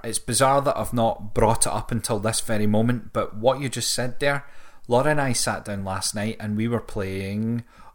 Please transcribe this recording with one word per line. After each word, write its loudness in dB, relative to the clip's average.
It's -2
bizarre 4
that 0
I've -4
not 0
brought 4
it -2
up -4
until -2
this -2
very 2
moment, 2
but -2
what 2
you -2
just -4
said -2
there, 0
Laura 4
and 4
I 2
sat -2
down -6
last -4
night -2
and -2
we 0
were 0
playing -4